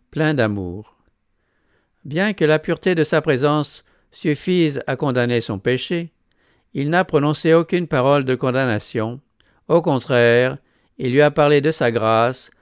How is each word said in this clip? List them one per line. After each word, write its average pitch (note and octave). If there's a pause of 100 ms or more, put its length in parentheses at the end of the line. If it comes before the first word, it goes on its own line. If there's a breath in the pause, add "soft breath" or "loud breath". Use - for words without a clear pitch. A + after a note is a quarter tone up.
(100)
plein D#3
d'amour. G#2 (1120)
Bien F#3
que E3+
la D#3
pureté F3+
de D#3+
sa D#3
présence D3 (280)
suffise D#3
à C3+
condamner B2
son G#2
péché, D#3+ (640)
il C#3+
n'a F3+
prononcé D#3
aucune E3+
parole C#3
de B2+
condamnation. B2 (480)
Au E3
contraire, B2+ (400)
il B2+
lui C#3
a D3
parlé D3
de D3
sa C3
grâce, A2+ (100)